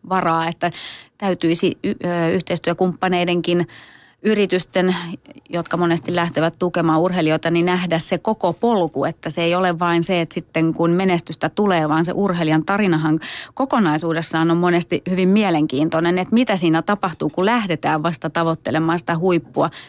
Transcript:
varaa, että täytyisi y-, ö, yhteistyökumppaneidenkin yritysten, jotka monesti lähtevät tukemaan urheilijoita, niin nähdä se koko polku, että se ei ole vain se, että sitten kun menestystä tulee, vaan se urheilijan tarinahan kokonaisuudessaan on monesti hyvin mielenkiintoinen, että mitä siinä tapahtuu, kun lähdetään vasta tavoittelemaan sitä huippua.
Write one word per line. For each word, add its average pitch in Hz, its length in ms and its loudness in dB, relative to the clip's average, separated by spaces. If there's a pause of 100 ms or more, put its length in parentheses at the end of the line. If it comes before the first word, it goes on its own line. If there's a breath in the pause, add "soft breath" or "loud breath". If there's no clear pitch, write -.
varaa, 170 400 0
että 170 220 -4 (480 loud breath)
täytyisi 175 640 0
y-, 196 100 -2 (100)
ö, 170 260 -2
yhteistyökumppaneidenkin 175 1400 -2 (560 loud breath)
yritysten, 185 720 0 (520 loud breath)
jotka 170 280 -4
monesti 170 380 0
lähtevät 170 440 0
tukemaan 165 420 2
urheilijoita, 165 500 0
niin 170 160 2
nähdä 180 320 0
se 175 200 -2
koko 190 340 -2
polku, 170 520 0
että 160 260 -6
se 170 120 -4
ei 170 120 2
ole 180 240 0
vain 170 240 2
se, 175 180 0
että 165 140 -6
sitten 165 400 -2
kun 170 160 2
menestystä 175 580 0
tulee, 175 400 2
vaan 160 160 2
se 175 100 -2
urheilijan 165 500 0
tarinahan 160 560 2 (340 loud breath)
kokonaisuudessaan 165 960 0
on 170 60 4
monesti 175 540 0
hyvin 185 180 2
mielenkiintoinen, 165 920 2
että 185 160 -2
mitä 233 220 2
siinä 165 260 2
tapahtuu, 170 480 -2
kun 185 160 0
lähdetään 170 560 0
vasta 165 280 -4
tavoittelemaan 165 680 -2
sitä 165 200 -2
huippua. 160 520 0 (180 loud breath)